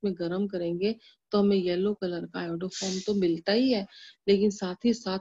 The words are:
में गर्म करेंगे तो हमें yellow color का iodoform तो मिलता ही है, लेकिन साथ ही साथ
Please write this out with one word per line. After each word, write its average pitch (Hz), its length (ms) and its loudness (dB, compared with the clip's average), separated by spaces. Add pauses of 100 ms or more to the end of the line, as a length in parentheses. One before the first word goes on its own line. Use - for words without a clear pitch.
में 202 100 0
गर्म 180 340 -2
करेंगे 180 480 -2 (360)
तो 208 80 2
हमें 202 180 4
yellow 185 360 0
color 175 320 -4
का 175 240 -8
iodoform 185 560 -6
तो 214 80 -2
मिलता 180 380 0
ही 254 200 4
है, 202 160 0 (400)
लेकिन 202 220 4
साथ 190 260 -4 (100)
ही 240 80 4
साथ 190 280 -4